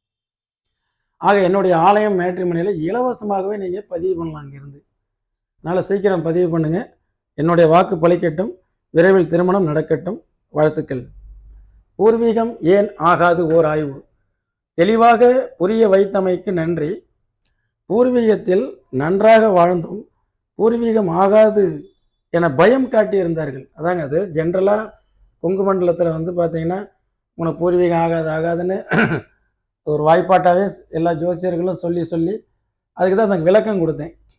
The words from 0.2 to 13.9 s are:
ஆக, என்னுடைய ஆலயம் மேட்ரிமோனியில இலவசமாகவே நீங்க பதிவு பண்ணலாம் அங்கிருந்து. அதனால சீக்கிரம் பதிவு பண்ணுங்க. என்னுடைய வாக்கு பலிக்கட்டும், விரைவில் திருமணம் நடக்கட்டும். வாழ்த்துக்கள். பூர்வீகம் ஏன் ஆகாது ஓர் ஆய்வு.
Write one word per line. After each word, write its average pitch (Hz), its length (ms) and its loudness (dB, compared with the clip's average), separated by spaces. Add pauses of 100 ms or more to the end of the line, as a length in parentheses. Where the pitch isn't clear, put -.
ஆக, 196 260 2
என்னுடைய 185 340 2
ஆலயம் 202 440 2
மேட்ரிமோனியில 180 540 -2
இலவசமாகவே 208 800 -4
நீங்க 190 240 -8
பதிவு 185 360 -6
பண்ணலாம் 160 260 -10
அங்கிருந்து. 139 420 -20 (760)
அதனால 175 240 -4
சீக்கிரம் 190 400 -2
பதிவு 165 280 0
பண்ணுங்க. 165 480 -4 (360)
என்னுடைய 165 360 2
வாக்கு 180 260 2
பலிக்கட்டும், 175 560 0 (380)
விரைவில் 175 380 4
திருமணம் 180 360 0
நடக்கட்டும். 156 600 -4 (240)
வாழ்த்துக்கள். 151 600 -4 (840)
பூர்வீகம் 226 640 0
ஏன் 202 360 2
ஆகாது 170 500 2
ஓர் 160 180 2
ஆய்வு. 151 440 -4 (640)